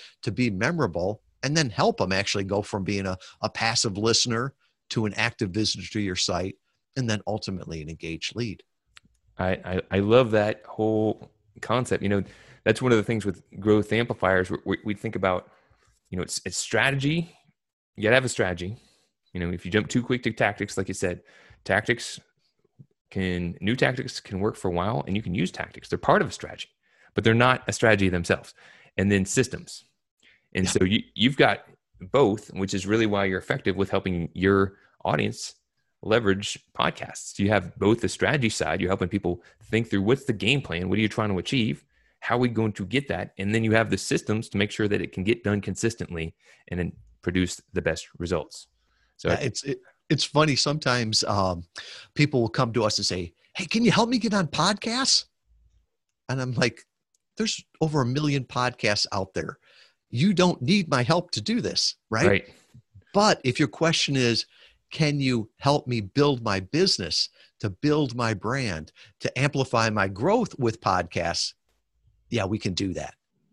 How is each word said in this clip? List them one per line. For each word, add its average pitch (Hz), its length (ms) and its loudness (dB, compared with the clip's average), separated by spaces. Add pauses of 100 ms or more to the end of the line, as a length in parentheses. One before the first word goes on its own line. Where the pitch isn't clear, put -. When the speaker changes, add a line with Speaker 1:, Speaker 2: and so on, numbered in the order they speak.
(220)
Speaker 1:
to 117 100 -4
be 123 180 0
memorable 104 720 -2 (220)
and 143 120 0
then 151 140 2
help 202 320 0
'em 92 100 2
actually 98 320 0
go 101 180 0
from 101 220 -6
being 98 220 -2
a, 92 120 -4 (240)
a 110 80 -2
passive 113 480 0
listener 113 560 0 (360)
to 110 160 -2
an 101 100 -4
active 110 360 -2
visitor 101 400 -4
to 110 80 -4
your 95 160 -4
site, 92 400 -2 (420)
and 123 120 -2
then 107 180 -2
ultimately 90 540 -8
an 76 80 -12
engaged 82 460 -8
lead. 107 280 -8 (720)
Speaker 2:
I, 92 140 0 (120)
I, 90 180 -4 (100)
I 98 80 2
love 110 320 4
that 107 340 0
whole 110 640 -2 (300)
concept. 120 420 -2
You 98 60 0
know, 101 140 2 (420)
that's 110 160 4
one 127 100 2
of 113 60 8
the 104 60 2
things 110 220 -2
with 95 160 -4 (180)
growth 104 340 4
amplifiers. 95 560 2
We, 82 160 -4
we, 95 180 -2
we 107 120 -4
think 110 200 -8
about, 92 340 0 (600)
you 92 80 -6
know, 87 60 -4
it's, - 200 -8
it's 95 140 -8
strategy. 139 760 -2 (600)
You 104 80 -6
gotta 113 120 4
have 131 100 4
a 120 40 -4
strategy. 92 460 -4 (580)
You 90 60 -6
know, 87 120 -2
if 90 120 -8
you 90 80 -8
jump 107 160 2
too 123 160 -2
quick 123 200 -2
to 113 80 -2
tactics, 101 460 -4
like 98 120 -4
you 95 40 -8
said, 90 280 -4 (420)
tactics - 560 -2 (920)
can, 90 500 -4
new 107 140 0
tactics 131 440 -2
can 95 200 -8
work 110 180 -2
for - 100 -4
a 87 60 0
while, 104 340 0
and 95 80 -4
you 110 60 -2
can 90 140 -6
use 185 160 -2
tactics. - 360 -12
They're - 120 -2
part 190 220 2
of 143 80 0
a - 20 -10
strategy, - 360 -12 (460)
but 104 100 0
they're 113 100 6
not 123 340 6
a - 60 -2
strategy 101 360 4
themselves. 90 440 -2 (440)
And 98 140 2
then 98 140 4
systems. - 600 -2 (680)
And 92 120 2
Speaker 1:
Yeah. - 60 0
Speaker 2:
so - 120 4
you, 98 200 2 (120)
you've 131 220 2
got 113 220 4 (420)
both, 107 520 2
which 95 200 -4
is 92 120 -4
really 110 200 2
why 101 200 0
you're 92 140 -2
effective 110 380 -2
with 95 120 0
helping 90 440 -2
your 98 400 2 (320)
audience - 500 -2 (460)
leverage 104 560 0 (200)
podcasts. - 640 -4
You 98 100 2
have 92 280 0
both 107 240 4
the 92 80 -2
strategy 117 400 0
side, 80 320 -2
you're 90 80 0
helping 92 200 0
people 87 340 -2 (200)
think 113 260 0
through 98 140 2
what's 127 220 2
the - 80 0
game 120 280 0
plan, 87 280 -6
what 98 80 0
are 110 40 2
you 107 80 2
trying 107 200 -2
to 95 80 0
achieve, 123 460 -2 (380)
how - 140 -2
are 123 40 0
we 127 100 4
going 110 240 -2
to 101 120 -8
get 127 240 -4
that? - 280 -6
And 98 160 -2
then 113 100 2
you 110 100 2
have 110 160 4
the 98 80 0
systems - 520 -2
to - 80 -4
make 101 140 0
sure 107 160 0
that 101 140 0
it - 100 -8
can 92 120 -6
get 117 200 0
done 101 180 0
consistently 87 720 -6 (340)
and 87 100 -4
then 82 120 -2 (300)
produce 92 400 -2 (120)
the 90 80 -2
best 78 260 -4 (100)
results. 85 500 -6 (500)
So - 120 -2
Speaker 1:
Yeah, 87 120 0
it's, 131 220 -4
it, 139 160 -6 (300)
it's 151 140 2
funny. 147 320 2
Sometimes, 123 720 0
um, 92 380 0 (520)
people 143 260 2
will 113 80 2
come 123 240 0
to 113 100 2
us 107 140 0
and 98 80 -2
say, 90 280 -4 (220)
"Hey, 185 100 -8
can 226 200 0
you 190 60 8
help 220 180 4
me 254 80 2
get 214 160 0
on 190 140 2
podcasts?" 220 800 0 (1040)
And 131 120 -2
I'm 127 120 -4
like, 120 300 -2 (540)
"There's - 260 -4 (180)
over 151 200 2
a 120 40 2
million 139 380 0
podcasts 120 680 0
out 95 220 -4
there. - 260 -6 (500)
You 160 240 2
don't 175 280 4
need 175 280 2
my 127 140 2
help 170 280 0
to - 100 -4
do 214 200 -2
this, - 340 -2 (140)
right?" 117 180 2
Speaker 2:
Right. - 220 2 (640)
Speaker 1:
But 202 300 4
if 127 160 0
your 143 80 4
question 160 480 0
is, 120 300 2 (460)
"Can 147 280 0
you 123 300 0 (100)
help 143 280 2
me 120 140 -2
build 135 400 2
my 101 180 0
business, 139 680 -2 (300)
to 107 100 -2
build 143 460 0
my 117 180 0
brand, 101 580 -4 (280)
to - 200 -4
amplify 131 520 2
my 101 160 2
growth 170 500 0
with 113 240 -2
podcasts?" 85 720 0 (800)
Yeah, 101 140 -2
we 92 120 -2
can 95 160 -4
do 95 200 -4
that. 76 200 -8 (400)